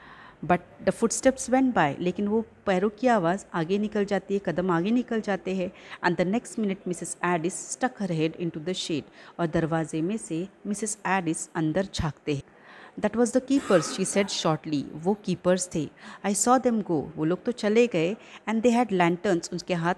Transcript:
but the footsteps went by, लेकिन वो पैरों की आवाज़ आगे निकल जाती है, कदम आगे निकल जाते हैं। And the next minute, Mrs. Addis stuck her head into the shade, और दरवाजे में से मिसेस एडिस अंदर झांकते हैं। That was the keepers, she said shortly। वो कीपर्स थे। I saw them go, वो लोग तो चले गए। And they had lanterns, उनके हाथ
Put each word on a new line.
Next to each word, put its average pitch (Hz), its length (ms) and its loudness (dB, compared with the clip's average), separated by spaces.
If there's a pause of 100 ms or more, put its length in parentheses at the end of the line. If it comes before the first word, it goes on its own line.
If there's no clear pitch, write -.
(460)
but 170 140 2 (260)
the 190 140 2
footsteps 254 500 0
went 262 240 4
by, 156 260 2
लेकिन 180 280 -2
वो 220 180 0 (200)
पैरों 196 240 2
की 233 180 -2
आवाज़ 196 460 2
आगे 180 240 0
निकल 208 280 0
जाती 196 280 -2
है, 196 120 0
कदम 180 260 0
आगे 170 200 2
निकल 233 300 0
जाते 190 340 -2
हैं। 185 160 -2 (360)
And 175 120 0
the 185 160 2
next - 240 -4
minute, 190 340 -2
Mrs. - 320 -10
Addis 170 520 -2
stuck 254 240 -4
her 185 100 -2
head 160 280 0
into 170 180 -4
the 165 160 -6
shade, 160 300 -4 (360)
और 170 80 0
दरवाजे 160 540 0
में 196 160 -2
से 175 300 -6 (200)
मिसेस 208 300 -4 (100)
एडिस 180 480 0
अंदर 160 400 0
झांकते 151 400 -2
हैं। 135 80 -8 (560)
That 208 160 -2
was 233 220 2
the 254 100 -2
keepers, 214 400 4
she - 180 -4
said 196 240 0
shortly। 156 540 -2 (100)
वो 165 200 0
कीपर्स 185 600 0
थे। 156 140 -2 (360)
I 196 40 0
saw 240 320 4
them 240 160 2
go, 165 260 0 (120)
वो 156 100 -2
लोग 180 180 0
तो 247 80 -2
चले 233 360 2
गए। 180 280 0 (340)
And 220 120 0
they 240 140 6
had 233 180 2
lanterns, 175 600 2
उनके 180 200 -4
हाथ 170 240 0